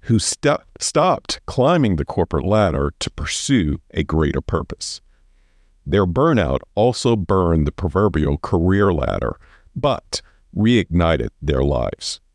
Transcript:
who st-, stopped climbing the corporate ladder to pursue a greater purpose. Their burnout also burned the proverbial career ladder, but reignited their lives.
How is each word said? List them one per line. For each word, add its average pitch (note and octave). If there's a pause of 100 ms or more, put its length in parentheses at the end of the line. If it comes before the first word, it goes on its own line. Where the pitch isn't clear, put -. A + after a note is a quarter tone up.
who A2+
st-, - (180)
stopped -
climbing C3
the C#2+
corporate D#2+
ladder F2
to -
pursue D#2
a -
greater D#2
purpose. - (840)
Their F#2
burnout F2+ (140)
also A#2
burned E2+
the D2+
proverbial D#2+
career F#2+
ladder, G#1 (380)
but - (340)
reignited E2+ (140)
their C#2+
lives. B1+ (120)